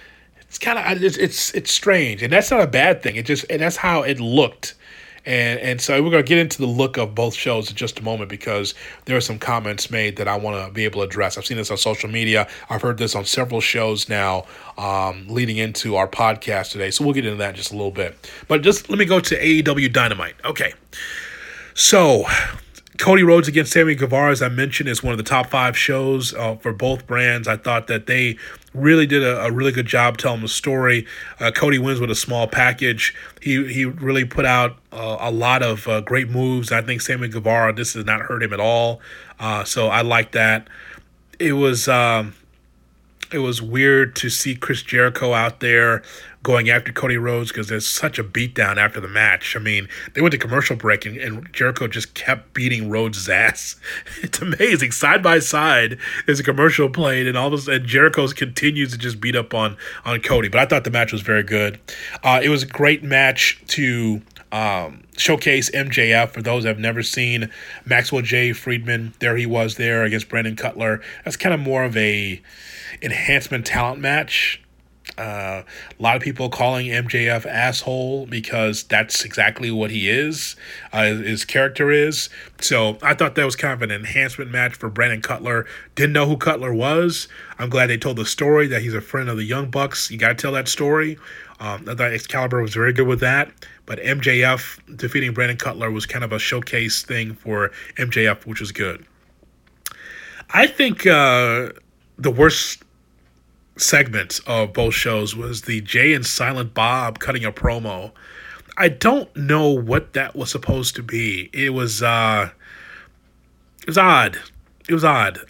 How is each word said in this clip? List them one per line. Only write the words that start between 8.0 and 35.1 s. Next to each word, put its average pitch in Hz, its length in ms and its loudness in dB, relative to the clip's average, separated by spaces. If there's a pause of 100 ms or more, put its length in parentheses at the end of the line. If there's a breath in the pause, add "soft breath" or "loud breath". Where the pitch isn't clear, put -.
moment 107 260 -6
because 104 460 -4 (300 loud breath)
there 127 120 2
are 120 40 0
some 110 180 -6
comments 107 500 -4
made 107 280 -2
that 101 100 -4
I 101 100 0
wanna 101 320 -6
be 107 160 -4
able 101 160 -2
to 98 60 -2
address. 95 280 -2
I've 104 120 -8
seen 120 100 -6
this 107 140 -6
on 101 60 -4
social 107 320 -2
media. 110 380 0 (220 loud breath)
I've 117 140 -4
heard 120 160 -2
this 113 160 -2
on 101 100 -4
several 123 340 -2
shows 110 480 0
now, 98 380 -2 (320 loud breath)
um, 95 500 -2
leading 113 300 -2
into 110 380 -4
our 95 120 2
podcast 107 640 0
today. 98 200 -4
So 147 120 0
we'll 143 120 2
get 131 100 0
into 104 140 -4
that 101 100 -2
in 90 60 -10
just 98 160 -10
a 104 40 -10
little 104 140 -4
bit. 92 420 -8 (160 loud breath)
But 156 140 4
just 196 260 4
let 196 120 0
me 202 60 2
go 180 140 4
to 160 240 0
A 151 40 2
E 156 160 6
W 139 260 0
Dynamite. 107 460 0 (100)
Okay. 139 280 -4 (1000 loud breath)
So, 143 520 6 (720 loud breath)
Cody 190 260 6
Rhodes 170 260 8
against 147 240 0
Sammy 160 200 4
Guevara, 135 380 2
as 135 100 0
I 127 60 2
mentioned, 135 400 -2
is 120 160 -4
one 123 80 -2
of 113 60 -4
the 113 60 -4
top 123 240 0
five 127 280 0
shows, 135 580 0
uh, 113 220 -4
for 113 160 -6
both 127 340 -2
brands. 120 400 0
I 110 120 0
thought 117 300 -2
that 110 180 -4
they 123 320 0 (360 loud breath)
really 151 320 6
did 143 160 4
a, 123 200 2
a 117 100 0
really 127 220 2
good 120 120 -2
job 120 320 2
telling 120 220 -2
the 110 80 -6
story. 123 580 0 (320 loud breath)
Uh, 117 140 -2
Cody 143 260 4
wins 127 220 0
with 120 100 0
a 110 60 -2
small 120 320 -2
package. 123 640 0 (280 loud breath)
He, 135 260 0
he 127 160 -4
really 135 400 -2
put 135 220 0
out, 123 320 2 (160)
uh, 110 260 -6